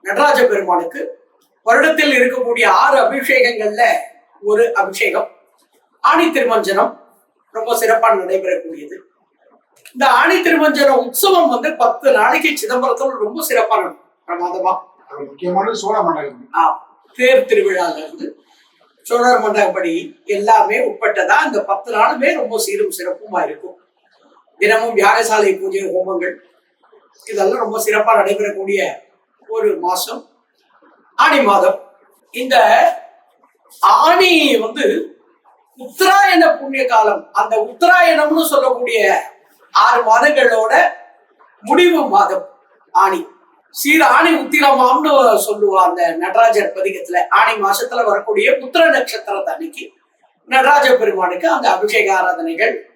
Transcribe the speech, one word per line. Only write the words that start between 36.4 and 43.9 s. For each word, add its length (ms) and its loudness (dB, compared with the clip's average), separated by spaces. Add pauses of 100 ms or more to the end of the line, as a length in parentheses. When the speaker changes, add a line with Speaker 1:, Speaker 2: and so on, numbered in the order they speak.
Speaker 1:
புண்ணிய 280 -6
காலம். 460 0
அந்த 240 -2
உத்தராயணம்னு 880 2
சொல்லக்கூடிய 540 -2 (760)
ஆறு 280 2
மாதங்களோட 720 2 (840)
முடிவு 480 2
மாதம் 380 0 (480)
ஆணி. 260 0 (500)
சீர் 320 0